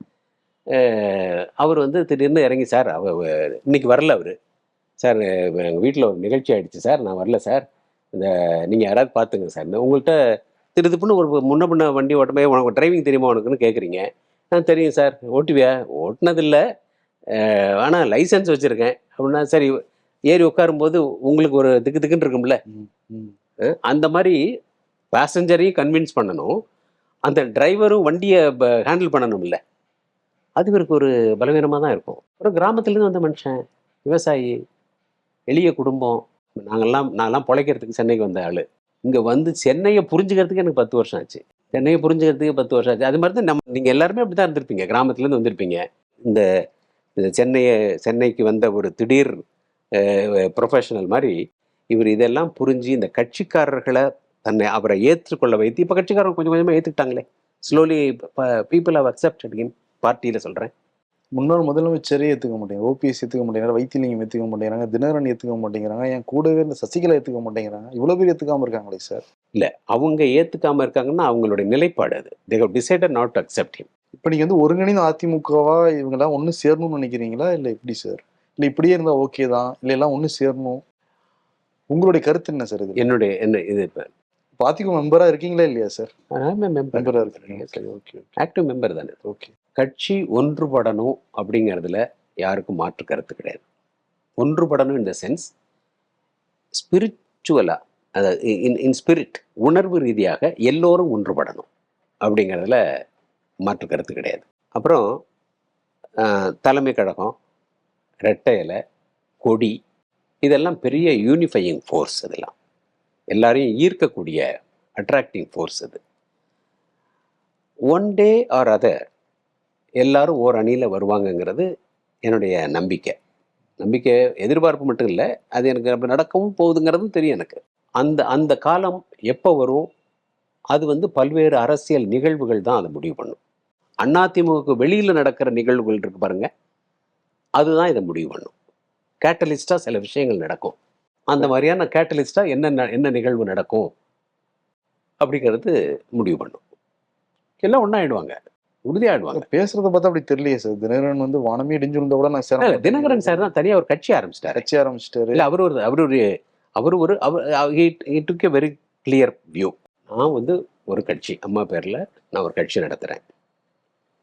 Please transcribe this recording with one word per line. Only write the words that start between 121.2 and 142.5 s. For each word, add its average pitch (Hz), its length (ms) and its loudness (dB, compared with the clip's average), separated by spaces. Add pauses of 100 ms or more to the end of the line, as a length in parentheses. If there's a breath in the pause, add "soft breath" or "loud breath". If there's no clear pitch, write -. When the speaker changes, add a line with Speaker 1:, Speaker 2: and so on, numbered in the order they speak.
Speaker 1:
என்னுடைய 95 460 0
நம்பிக்கை. 85 460 -4 (640)
நம்பிக்கை, 120 340 2 (200)
எதிர்பார்ப்பு 147 500 0
மட்டும் 123 220 0
இல்ல, - 160 0 (260)
அது 123 200 0
எனக்கு 123 220 -2
அப்படி 123 220 -2
நடக்கவும் 190 460 0
போகுதுங்கிறதும் 170 520 2
தெரியும் 156 240 0
எனக்கு. - 240 -10 (360)
அந்த, 147 300 2
அந்த 139 340 0
காலம் 180 400 -2 (220)
எப்ப 143 360 0
வரும், 135 320 0 (760)
அது 151 220 0
வந்து 160 240 -2
பல்வேறு 151 460 2
அரசியல் 139 500 0
நிகழ்வுகள் 127 560 0
தான் 120 160 0
அதை 85 120 -6
முடிவு 76 240 -10
பண்ணும். - 280 -14 (560)
அதிமுகவுக்கு 160 800 2
வெளியில 196 340 2
நடக்கிற 139 380 0
நிகழ்வுகள் 117 460 0
இருக்கு 95 220 -8
பாருங்க, 98 300 -4 (1080)
அதுதான் 160 340 2
இதை 107 140 0
முடிவு 82 260 -6
பண்ணும். - 280 -16 (640)
கேட்டலிஸ்டா 160 520 0
சில 117 240 -4
விஷயங்கள் 117 380 -2
நடக்கும். 87 400 -8 (520)
அந்த 139 200 0
மாதிரியான 156 360 2
கேட்டலிஸ்டா 160 640 0
என்ன 147 220 0